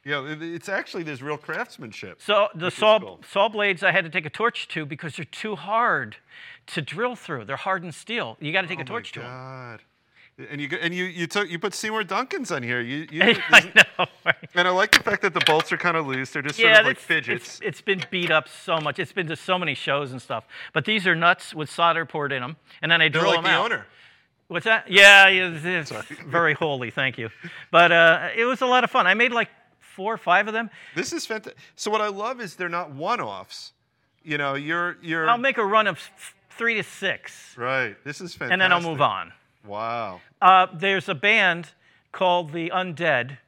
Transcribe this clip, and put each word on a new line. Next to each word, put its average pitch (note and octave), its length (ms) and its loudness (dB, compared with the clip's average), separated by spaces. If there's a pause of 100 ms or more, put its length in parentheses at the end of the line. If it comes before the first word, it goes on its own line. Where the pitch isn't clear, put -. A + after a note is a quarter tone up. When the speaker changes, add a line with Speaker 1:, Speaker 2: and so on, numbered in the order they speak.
Speaker 1:
Yeah, C#3+ 240 -6
it, D#3 160 -10
it's E3+ 260 -12
actually, G3+ 340 -8
there's C#3 200 -10
real D3+ 140 -8
craftsmanship, D3 840 -12
Speaker 2:
So G#3 320 2
the E3 120 -8
Speaker 1:
which F3+ 100 -4
is - 40 -14
Speaker 2:
saw, G#3+ 200 6
Speaker 1:
cool. G#2 220 -10 (100)
Speaker 2:
saw G3+ 160 2
blades G3+ 340 -2
I F#3+ 100 4
had F3+ 120 2
to E3 80 -10
take E3+ 140 -4
a D3+ 40 -8
torch - 380 -4
to D#3 180 -8
because C#3+ 300 -12
they're D#3+ 100 -12
too G#3+ 300 -10
hard F3 640 -2 (500)
to - 140 -6
drill A3 340 -6
through. C3 300 -10
They're C3+ 100 -6
hardened F3+ 400 -6
steel. F#3 460 -8
You D3+ 100 -8
gotta F#3 160 -2
take F#3 120 -8
Speaker 1:
Oh - 40 -10
Speaker 2:
a - 20 -8
torch G#3+ 300 -12
Speaker 1:
my C#3+ 60 -12
Speaker 2:
to A#2+ 60 -12
'em. B2 60 -14
Speaker 1:
God. B2+ 480 -16 (680)
And C#3+ 100 -10
you, C#3+ 60 -6 (140)
and E3+ 120 -2
you, F3+ 120 -4
you E3+ 220 -6
took, G3+ 220 -4
you E3+ 80 -8
put F#3 160 -6
Seymour A3 300 -6
Duncan's B3+ 480 -6
on D3 100 -4
here. B2 200 -4
You, C#3 280 -8
you D#3 140 -4
Speaker 2:
<laughs> - 260 2
I A#3 100 10
Speaker 1:
isn't F3 160 2
Speaker 2:
know, F#3 300 4 (200)
right? E3+ 100 2 (180)
Speaker 1:
And F3+ 140 2
I F3+ 40 2
like F#3+ 200 2
the - 100 6
fact G3+ 200 -2
that F#3+ 120 0
the F3 140 0
bolts D#3 240 2
are F3 60 -2
kinda E3 240 0
loose. C3 300 -6
They're D3 120 -6
just C#3+ 160 -8
sort A3+ 120 4
Speaker 2:
Yeah, A3 100 10
Speaker 1:
of A3 40 0
like C4 120 0
Speaker 2:
it's, - 80 -20
Speaker 1:
fidgets. B2 420 -4
Speaker 2:
it's, - 160 -18
it's G3 180 -8
been F#3+ 300 -2
beat F3+ 200 -4
up D#3 180 2
so - 300 -4
much. D3+ 200 -4
It's D3 140 -8
been F3+ 140 -4
to D#3+ 100 -8
so F#3 200 -4
many E3 160 -4
shows C#3 380 -4
and B2+ 100 -12
stuff. A#2 240 -8 (280)
But D#3 120 -2
these G#3+ 220 0
are F3 80 4
nuts E3+ 400 0
with D#3 160 -8
solder E3 340 2
poured D3 280 -6
in B2+ 100 -4
'em, D3+ 140 -10 (260)
and D#3 80 0
then E3 100 4
I D#3 80 4
Speaker 1:
They're D#3 120 0
Speaker 2:
drill G3 100 2
Speaker 1:
like A#3+ 80 2
Speaker 2:
'em E3 60 -4
Speaker 1:
the F#3 60 2
Speaker 2:
out. F3+ 200 2
Speaker 1:
owner. C3 140 -6 (640)
Speaker 2:
What's E3 160 -8
that? A3 260 0
Yeah, G3 380 12
yeah, F#3 260 2
it's, D3+ 100 -10
it's F3 240 -4
Speaker 1:
Sorry. G#2+ 160 -10 (220)
Speaker 2:
very D#3+ 260 2
holy. C#3 380 -4
Thank C3 260 -4
you. A2+ 120 -8 (420)
But, E3+ 200 8
uh, E3 440 6
it A3+ 100 0
was B3 160 -2
a C4 60 0
lot B3 160 4
of A3 80 -4
fun. A3+ 160 4
I F#3+ 80 6
made, A#3 160 2
like, A#3 180 -2 (300)
four G3 340 -10
or G#3+ 40 -8
five F#3+ 320 2
of G#3+ 40 -6
them. A3 160 -6 (240)
Speaker 1:
This F3+ 200 -6
is E4 120 -8
fanta-, A3 280 -10 (240)
so - 120 -6
what G#3+ 120 0
I G#3 80 -2
love G#3+ 320 -8
is G3 140 -12
they're F3+ 140 -6
not E3+ 220 -6
one-offs. C#3 800 -8 (520)
You D3+ 140 -6
know, C#3+ 180 -2
you're, E3 460 -4
you're E3 280 -2
Speaker 2:
I'll A#3+ 100 4
make C4 180 -2
a A3+ 80 0
run G#3+ 220 2
of F#3 80 -2
f-, - 400 -20 (160)
three A#3 240 -4
to G3+ 80 -4
six. - 760 -10
Speaker 1:
Right. B2 460 -2
This C#3+ 180 -14
is F3 200 -14
Speaker 2:
And D3+ 200 -8
then F#3 120 2
I'll F3 80 0
move E3 180 -6
Speaker 1:
fantastic. F#2+ 320 -2
Speaker 2:
on. - 400 -20
Speaker 1:
Wow. G#2+ 500 -8 (200)
Speaker 2:
Uh, F#3 340 8
there's F#3+ 340 -2
a F#3+ 60 -2
band F#3 540 2 (420)
called F3 400 0
The E3 180 -6
Undead D3+ 680 -2 (100)